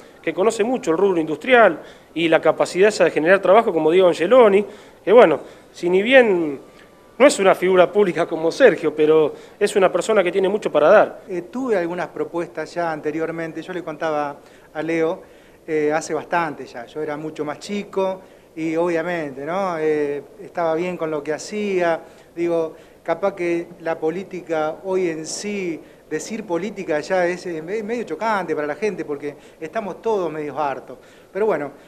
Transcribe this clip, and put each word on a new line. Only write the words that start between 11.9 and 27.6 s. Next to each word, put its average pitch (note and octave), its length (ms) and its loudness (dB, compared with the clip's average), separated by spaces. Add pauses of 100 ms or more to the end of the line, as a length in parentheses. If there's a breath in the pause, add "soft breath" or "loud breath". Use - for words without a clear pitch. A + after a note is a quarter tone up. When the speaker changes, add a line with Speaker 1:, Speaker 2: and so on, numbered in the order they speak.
Speaker 2:
propuestas D#3+ 680 -8
ya E3+ 160 -4
anteriormente, D#3+ 720 -6
yo F#3 100 -12
le E3+ 120 -10
contaba D3+ 520 -4 (380 soft breath)
a D#3 80 -6
Leo, E3 400 -2 (440 soft breath)
eh, D3+ 280 -2
hace D#3+ 200 -6
bastante D3 520 -4
ya, A#2 200 -16
yo - 140 -12
era D3 160 -6
mucho D#3 280 -10
más D3 160 -10
chico F#3+ 600 -6 (360 soft breath)
y D#3+ 180 -4
obviamente, D#3+ 720 -4
¿no? F3+ 320 -4
Eh, D3 440 -2 (200)
estaba E3 320 -2
bien F3+ 220 -4
con D#3+ 160 -6
lo D3 100 -4
que D3+ 100 -4
hacía, F3 680 -2 (340 loud breath)
digo, E3 400 -2 (300 soft breath)
capaz F3+ 300 -2
que E3+ 340 -4 (120)
la E3 180 -6
política D#3+ 840 -4
hoy F#3 280 -2
en D#3+ 140 -8
sí, F#3 560 -8 (280 loud breath)
decir G3+ 360 -8
política E3+ 560 -4
ya F3+ 260 0
es, F3 180 -6
eh, E3+ 160 -8